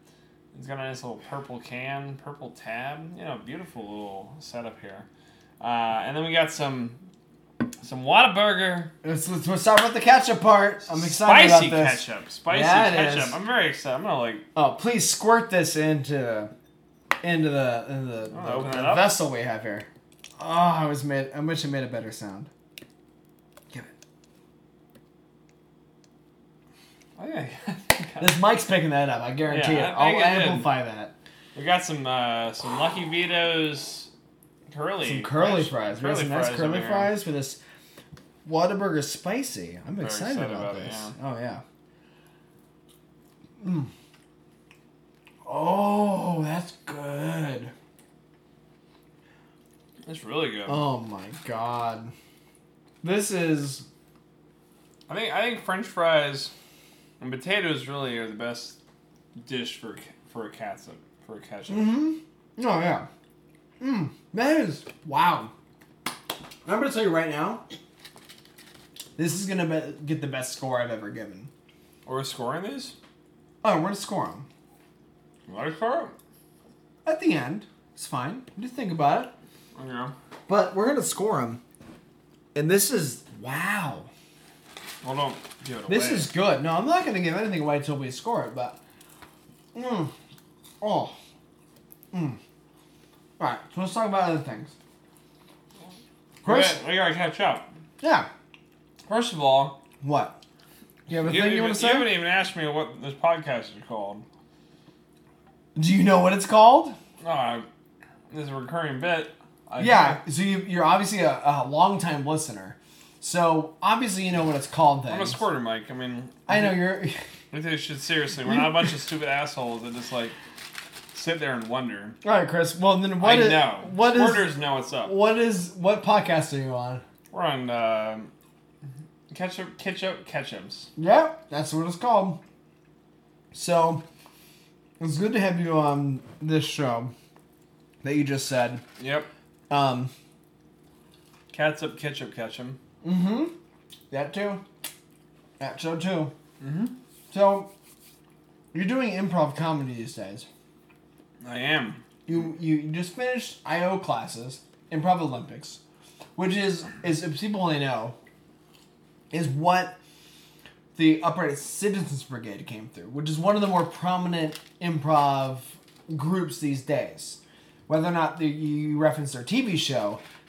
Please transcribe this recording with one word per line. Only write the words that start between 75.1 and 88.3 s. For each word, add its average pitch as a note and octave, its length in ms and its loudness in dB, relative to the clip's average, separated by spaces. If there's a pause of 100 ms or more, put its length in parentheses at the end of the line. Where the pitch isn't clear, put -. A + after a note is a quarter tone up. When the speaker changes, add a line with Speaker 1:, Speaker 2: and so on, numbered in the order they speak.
Speaker 1:
Wanna C3 260 -6
score A#3+ 280 -2
'em? - 60 -10 (960)
Speaker 2:
At D#4 140 0
the D#4+ 160 2
end. D3 320 -4 (280)
It's - 120 -14
fine. C#3+ 380 -6 (160)
Just B3 140 -10
think G3+ 180 -6
about E3 340 2
it. - 60 -18 (480)
Speaker 1:
Okay. C3 320 -10 (340)
Speaker 2:
But F#3 300 2
we're G#3 100 2
gonna C#4 160 2
score F#3+ 400 -2
'em. A#2 200 -8 (920)
And D3+ 160 0
this G3+ 220 4
is, D3 320 -2 (160)
wow. D#3+ 640 -4 (1040)
Speaker 1:
Well, C3 80 -6
don't C#3 220 -2 (280)
give B2+ 140 -10
it G#2 100 -12
Speaker 2:
This A3 200 2
Speaker 1:
away. C#4+ 80 0
Speaker 2:
is D3 160 -4
good. D#3+ 320 2
No, E3 100 0
I'm F#3+ 120 0
not F4 200 2
gonna G3+ 140 -2
give E3+ 160 0
anything G3 240 -2
away D3 160 0
until C#3+ 200 -2
we C3+ 140 -6
score G#3+ 360 -4